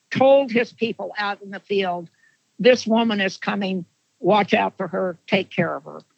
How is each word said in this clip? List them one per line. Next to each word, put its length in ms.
told 400
his 220
people 440
out 240
in 100
the 80
field, 500
"This 260
woman 340
is 180
coming. 480
Watch 340
out 220
for 120
her, 300
take 240
care 240
of 100
her." 160